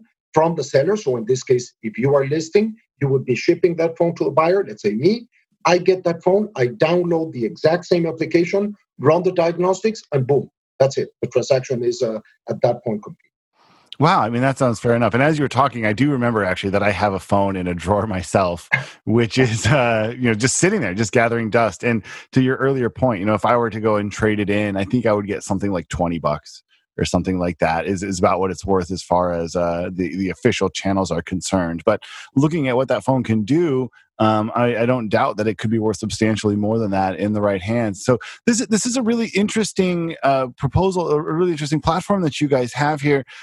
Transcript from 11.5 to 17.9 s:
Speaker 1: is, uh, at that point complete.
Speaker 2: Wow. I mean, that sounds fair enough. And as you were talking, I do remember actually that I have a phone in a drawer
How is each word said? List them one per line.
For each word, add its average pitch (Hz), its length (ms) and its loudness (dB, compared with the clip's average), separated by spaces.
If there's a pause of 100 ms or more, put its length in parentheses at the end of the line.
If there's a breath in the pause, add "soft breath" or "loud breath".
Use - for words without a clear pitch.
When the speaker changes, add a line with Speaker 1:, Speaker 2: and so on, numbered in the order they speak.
Speaker 1:
is, 120 180 0
uh, 110 180 -2 (300 soft breath)
at 107 120 -6
that 120 240 0
point 107 180 -4
complete. - 220 -20 (760 soft breath)
Speaker 2:
Wow. 160 220 4
I 110 80 0
mean, 120 140 0
that 135 140 0
sounds 120 220 0
fair 117 160 2
enough. 117 180 2
And 120 80 2
as 151 160 2
you 147 60 0
were 123 60 -2
talking, 123 360 0
I 107 60 2
do 127 180 2
remember 120 360 0
actually 92 240 -2
that 98 120 0
I 104 100 2
have 98 200 0
a 95 80 -4
phone 98 380 0
in 90 100 -4
a 90 60 -2
drawer 95 340 0